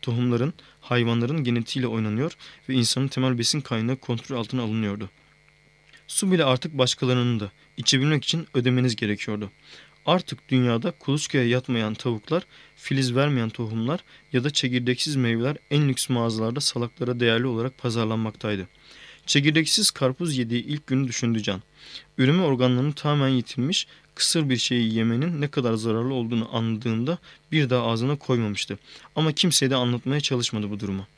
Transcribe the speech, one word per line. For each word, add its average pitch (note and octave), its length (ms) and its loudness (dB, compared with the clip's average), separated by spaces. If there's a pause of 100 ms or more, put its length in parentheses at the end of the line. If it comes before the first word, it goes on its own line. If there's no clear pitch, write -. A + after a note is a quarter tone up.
tohumların, B2 520 0 (260)
hayvanların A#2+ 640 0
genetiğiyle A#2+ 420 -2
oynanıyor A2+ 500 -2 (320)
ve C3 60 -2
insanın C3 340 2
temel C3 300 0
besin A#2+ 220 0
kaynağı A#2+ 360 -2
kontrol B2 400 -6
altına A#2+ 260 -4
alınıyordu. G#2+ 480 -4 (960)
Su - 260 0
bile E3 120 6
artık C3+ 340 2
başkalarınındı. B2 760 2 (240)
İçebilmek C#3 480 2
için D#3+ 300 -2
ödemeniz B2 420 2
gerekiyordu. G#2+ 540 -4 (560)
Artık - 420 -2
dünyada B2 420 2
kuluçkaya C#3 580 -2
yatmayan A#2 460 0
tavuklar, B2 480 -4 (340)
filiz C3+ 380 -2
vermeyen B2+ 360 0
tohumlar A2+ 500 -4 (320)
ya B2 120 0
da D3 60 0
çekirdeksiz B2+ 680 -2
meyveler A#2+ 400 0 (140)
en D3 180 2
lüks - 200 -2
mağazalarda A#2 520 0
salaklara A#2+ 600 -4
değerli A#2 260 4
olarak A#2+ 320 -2
pazarlanmaktaydı. A2 920 -2 (580)
Çekirdeksiz D#3 640 2
karpuz C#3 480 -2
yediği A#2 260 0
ilk D3 220 -6
günü C3+ 220 2
düşündü A2+ 340 0
Can. G2 200 -4 (560)
Üreme D3 240 4
organlarını B2+ 500 2
tamamen D3 360 0
yitirmiş, C3 580 0 (280)
kısır D#3 340 0
bir B2+ 80 2
şeyi A#2 380 0
yemenin A#2+ 460 0
ne C#3+ 80 -2
kadar B2 260 0
zararlı A#2 400 -2
olduğunu A#2 420 -2
anladığında A2+ 640 -2 (340)
bir D3 180 2
daha B2 160 2
ağzına A#2 300 0
koymamıştı. A2 600 -2 (380)
Ama D#3 160 2
kimseye D3 380 2
de C3+ 60 2
anlatmaya B2 440 0
çalışmadı A#2 500 -2
bu G#2 100 -6
durumu. G2 260 -6 (120)